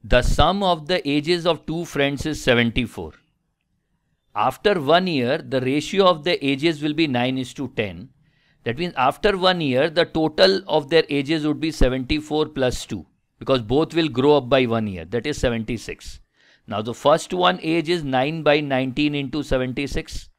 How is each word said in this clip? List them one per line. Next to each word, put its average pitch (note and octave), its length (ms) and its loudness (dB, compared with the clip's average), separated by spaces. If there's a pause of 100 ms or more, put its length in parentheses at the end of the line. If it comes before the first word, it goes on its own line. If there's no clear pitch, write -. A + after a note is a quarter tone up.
The B2 140 4
sum F3 400 4
of F3 240 0
the F3+ 120 0 (120)
ages D#3+ 380 0
of D#3 180 -2
two E3 180 -4
friends C#3+ 440 -2
is D3 120 -6
seventy-four. A#2 720 0 (1200)
After C3 440 2
one E3 280 4
year, C#3 320 0
the B2+ 220 -4
ratio D3 440 0
of E3 180 4
the D3+ 220 -2
ages C#3+ 380 0
will D3+ 100 -2
be D#3+ 140 0
nine C3 320 0
is B2+ 160 -10
to C3 140 -8
ten. G2 400 -8 (560)
That A#2+ 120 -6
means F3 180 -4
after D3 400 2
one F3+ 260 0
year, C#3+ 280 2
the D#3+ 160 2
total F3 640 2
of D3+ 240 0
their D#3+ 180 6
ages D3 380 -2
would C#3+ 120 0
be D#3 120 -2
seventy-four D3 760 0
plus B2+ 360 -2
two, G2 220 -10 (320)
because B2+ 240 0
both D3 320 0
will E3 120 2
grow C#3 300 4
up B2+ 100 -2
by C3 200 4
one A2+ 180 0
year, F2+ 200 -8
that A2 200 -6
is D3 140 -4
seventy-six. A2+ 800 -4 (480)
Now G#3 160 -4
the A3+ 100 -6
first D#3+ 400 2
one F3+ 300 2
age D#3+ 260 -2
is F3 140 -2
nine C#3+ 400 -2
by D3+ 160 4
nineteen C#3 560 -2
into C#3+ 260 -6
seventy-six C3 960 -4